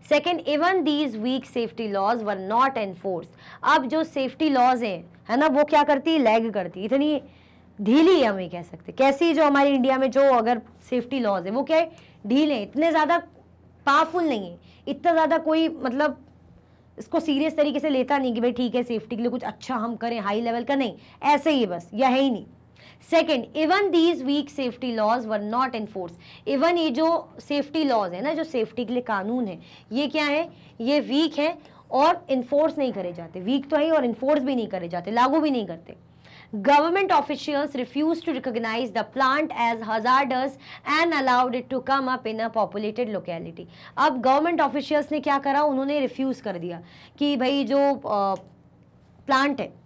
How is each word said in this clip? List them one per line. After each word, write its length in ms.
Second, 380
even 360
these 420
weak 200
safety 460
laws 320
were 140
not 240
enforced. 580
अब 220
जो 180
सेफ्टी 460
लॉज 340
हैं, 200
है 80
ना, 100
वो 160
क्या 200
करती 300
है? 60
लैग 320
करती 280
है, 60
इतनी 360
ढीली 400
है, 60
हम 140
ये 100
कह 120
सकते 300
हैं। 60
कैसी 360
जो 120
हमारे 240
इंडिया 280
में 140
जो 120
अगर 280
सेफ्टी 300
लॉज 260
है, 60
वो 120
क्या 140
है? 140
ढीले 260
हैं, 100
इतने 280
ज़्यादा 260
पावरफुल 380
नहीं 280
है, 60
इतना 240
ज़्यादा 260
कोई, 320
मतलब, 480
इसको 200
सीरियस 380
तरीके 220
से 100
लेता 280
नहीं 160
कि 80
भाई 100
ठीक 240
है, 80
सेफ्टी 320
के 60
लिए 100
कुछ 120
अच्छा 320
हम 200
करें, 240
हाई 220
लेवल 220
का, 120
नहीं, 180
ऐसे 280
ही 140
बस, 280
या 140
है 120
ही 120
नहीं। 140
Second, 340
even 360
these 320
weak 260
safety 460
laws 320
were 140
not 340
enforced। 720
Even 300
ये 120
जो 180
सेफ्टी 440
लॉज 300
है 80
ना, 120
जो 100
सेफ्टी 420
के 80
लिए 80
कानून 460
है, 120
ये 160
क्या 180
है? 240
ये 180
वीक 400
है 180
और 380
इन्फोर्स 480
नहीं 160
करे 200
जाते। 260
वीक 300
तो 80
है 60
ही 80
और 140
इन्फोर्स 380
भी 120
नहीं 120
करे 220
जाते, 220
लागू 280
भी 120
नहीं 160
करते। 280
Government 640
officials 640
refused 420
to 140
recognize 580
the 80
plant 400
as 240
hazardous 680
and 240
allowed 400
it 80
to 120
come 240
up 180
in 140
a 100
populated 580
locality। 500
अब 240
गवर्नमेंट 400
ऑफिशियल्स 500
ने 80
क्या 200
करा? 240
उन्होंने 360
रिफ्यूज 420
कर 160
दिया 240
कि 180
भाई 260
जो, 160
अ, 400
प्लांट 360
है 120